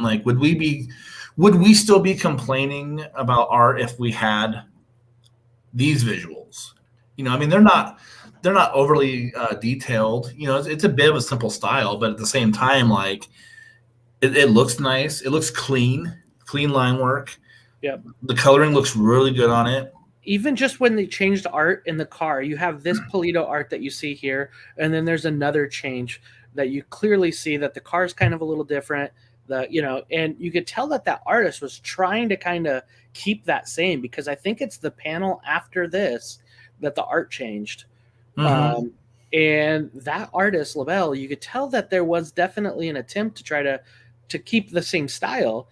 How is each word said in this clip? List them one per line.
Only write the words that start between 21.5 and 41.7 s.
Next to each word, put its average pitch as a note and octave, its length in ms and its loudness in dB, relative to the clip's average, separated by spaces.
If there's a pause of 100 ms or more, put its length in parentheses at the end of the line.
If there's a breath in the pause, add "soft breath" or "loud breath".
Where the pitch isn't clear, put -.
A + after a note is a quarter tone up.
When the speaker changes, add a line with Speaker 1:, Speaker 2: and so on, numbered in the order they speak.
Speaker 2:
art E3 340 0
in D#3+ 120 -6
the D#3 80 -4
car, D3+ 360 -4
you D3 160 -6
have D#3 260 -4
this F3+ 160 -2
Speaker 1:
Mm. - 100 -14
Speaker 2:
Polito E3+ 380 -2
art D3 220 -6
that - 120 -8
you C#3 80 -8
see C#3+ 240 -8
here, C#3 380 -6 (260 loud breath)
and D#3 160 0
then D#3+ 120 -2
there's E3 200 -2
another D3 400 -2
change B2+ 560 -10 (340 soft breath)
that C#3 140 -2
you C#3 140 -6
clearly G3 480 0
see D#3 260 -4
that C#3+ 160 -4
the C#3+ 60 -14
car's F3+ 340 -2
kind F3 200 2
of D#3+ 80 -6
a D#3+ 40 -6
little D#3 180 -4
different. C#3+ 480 -6 (360)
The, C3 220 -4
you D#3+ 120 -2
know, C3+ 300 -4
and D#3+ 260 -2
you E3+ 140 -8
could E3+ 160 -4
tell C4 200 -6
that D4 180 -4
that - 200 -2
artist G3+ 360 0
was C#3 180 -12
trying G#3 500 -2
to F#3+ 80 -2
kinda E3 460 -4 (300 soft breath)
keep G#3 320 -6
that D#3 220 -2
same, E3 340 -2
because C3 260 -10
I C#3+ 80 -4
think A3 260 -6
it's C4+ 160 -8
the D3 140 -8
panel F3 560 -6
after E3+ 400 -4
this D#3+ 520 -4 (420 soft breath)
that D3 140 -4
the - 100 -4
art E3+ 260 -4
changed. G#2+ 540 -10 (520)
Speaker 1:
Mm-hmm. D3 80 0
Speaker 2:
Um, C3+ 460 0 (420)
and D#3 600 2
that D3 400 -10
artist, F3+ 420 -2
Lavelle, D3+ 400 -2
you C3+ 120 -8
could C#3 140 -10
tell C4+ 280 -8
that B3 200 -4